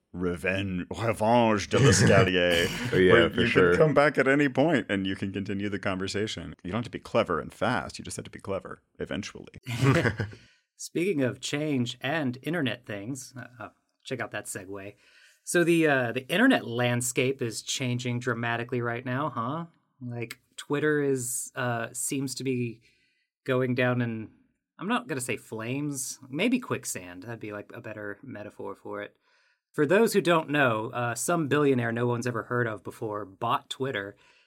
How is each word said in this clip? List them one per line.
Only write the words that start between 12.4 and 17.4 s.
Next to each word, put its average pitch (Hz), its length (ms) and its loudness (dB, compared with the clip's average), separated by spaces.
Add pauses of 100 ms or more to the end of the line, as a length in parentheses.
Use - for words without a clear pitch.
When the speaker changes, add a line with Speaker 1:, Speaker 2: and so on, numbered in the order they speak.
Speaker 3:
internet 151 420 -4
things, 110 540 -10
uh, 117 260 -16
uh, 92 40 -14 (360)
check 127 160 -8
out 107 120 -8
that 107 140 -6
segue. 98 480 -12 (500)
So 175 180 2
the, 165 240 4
uh, 131 260 4
the 127 160 -4
internet 202 380 4
landscape 123 720 0